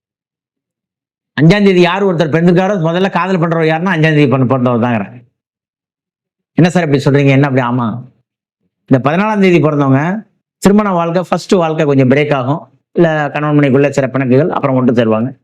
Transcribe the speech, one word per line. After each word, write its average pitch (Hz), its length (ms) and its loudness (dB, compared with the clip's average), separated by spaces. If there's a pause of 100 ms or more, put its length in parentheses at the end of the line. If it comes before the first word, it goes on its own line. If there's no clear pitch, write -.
(1400)
அஞ்சாம் 202 240 4
தேதி 185 160 4
யார் 180 240 0
ஒருத்தர் 170 260 -2
பிறந்திருக்காரோ 180 480 0
முதல்ல 170 320 -2
காதல் 185 280 -2
பண்றவர் 165 300 -2
யாருன்னா 165 280 -2
அஞ்சாம் 156 40 -2
தேதி 151 260 2
பிறந்த-, 131 200 0
பிறந்தவர் 123 440 0
தாங்கிற. 113 320 -6 (1300)
"என்ன 170 180 2
சார் 175 140 0
இப்படி 143 180 0
சொல்றீங்க?" 139 260 2
"என்ன 139 180 2
அப்படி?" 127 200 -2
"ஆமா, 120 360 -4 (840)
இந்த 131 240 0
பதினாலாம் 208 300 -2
தேதி 180 200 4
பிறந்தவங்க 147 680 0 (320)
திருமண 202 340 0
வாழ்க்கை, 170 360 -2
ஃபர்ஸ்ட் - 240 -4
வாழ்க்கை 160 340 0
கொஞ்சம் 135 240 2
பிரேக் 147 240 0
ஆகும், 135 340 -6 (240)
இல்ல 156 400 0
கணவன் 147 260 -2
மனைவிக்குள்ள 143 300 2
சில 135 180 -2
பிணக்குகள், 135 420 0
அப்புறம் 135 280 -2
ஒன்று 127 180 0
சேருவாங்க, 113 500 -2